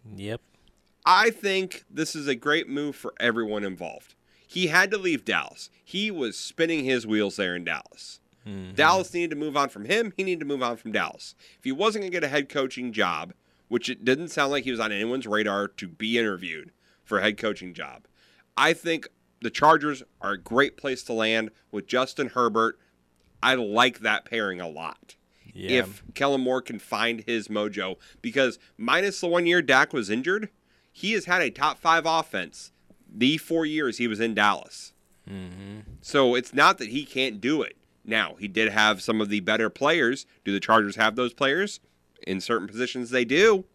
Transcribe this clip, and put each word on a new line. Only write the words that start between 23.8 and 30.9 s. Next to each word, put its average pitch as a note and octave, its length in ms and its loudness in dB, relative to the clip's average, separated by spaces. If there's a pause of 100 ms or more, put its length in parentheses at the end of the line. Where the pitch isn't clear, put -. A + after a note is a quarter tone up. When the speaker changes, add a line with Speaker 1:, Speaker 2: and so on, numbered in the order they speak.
Speaker 2:
that G#2+ 260 -2
pairing G2 360 -4
a F2 80 -8
lot. D#2 460 -14 (380)
Speaker 1:
Yeah. G2 260 0
Speaker 2:
If - 240 -6 (100)
Kellen C#3 280 0
Moore B2+ 200 0
can A#2 180 -12
find A2+ 480 -4
his A2+ 220 -4
mojo, G2+ 480 -4 (240)
because B2 360 0 (200)
minus F3+ 420 0
the F#3 80 -4
one F3 180 2
year E3+ 160 4
Dak C#3 300 4
was A2+ 180 -4
injured, E3+ 400 -2 (420)